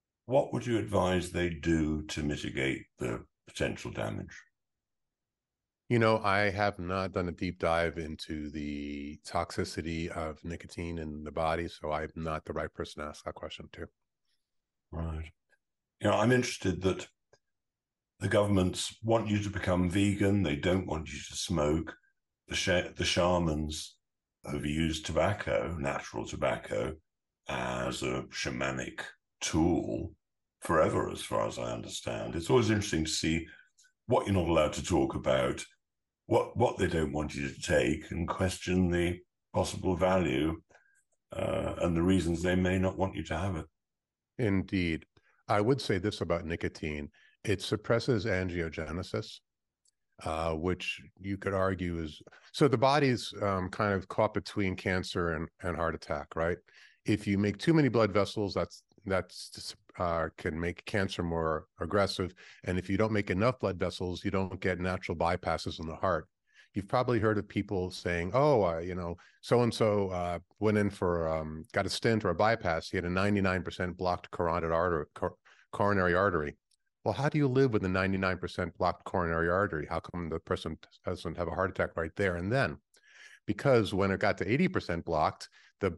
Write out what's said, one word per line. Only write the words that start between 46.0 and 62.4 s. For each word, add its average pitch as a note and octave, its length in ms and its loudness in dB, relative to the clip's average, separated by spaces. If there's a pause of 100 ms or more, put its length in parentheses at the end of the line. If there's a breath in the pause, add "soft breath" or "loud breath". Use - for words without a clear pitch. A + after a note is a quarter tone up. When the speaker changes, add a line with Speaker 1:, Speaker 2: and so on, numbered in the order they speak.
Speaker 2:
about E2+ 240 -2
nicotine. D#2 640 -4 (340 soft breath)
It G2 180 0
suppresses A2+ 640 0
angiogenesis, F2 1120 -4 (840)
uh, E2 300 -2
which F2+ 460 -2 (200)
you G2 180 -6
could G2 160 -4
argue F#2 480 0
is, D2+ 180 -8 (320 loud breath)
so D3+ 160 6
the B2 100 4
body's, C3+ 540 4 (120)
um, F#2+ 260 0
kind G#2 240 2
of F#2+ 140 -2
caught - 260 2
between F#2+ 420 -2
cancer F2+ 580 0
and, D#2+ 140 -4 (140)
and E2+ 160 -2
heart E2 160 0
attack, D2 420 -8
right? E2+ 220 0 (480 loud breath)
If G#2 220 0
you G2 100 2
make G2+ 220 0
too E3 160 4
many C#3+ 140 6
blood G#2+ 220 4
vessels, G2 440 0
that's, - 260 -4 (240)
that's, - 680 -6 (240)
uh, E2 380 0
can D#2+ 220 -4
make F2 260 -4
cancer G2 360 -2
more E2 460 -2 (120)
aggressive. F#2 540 0 (300 loud breath)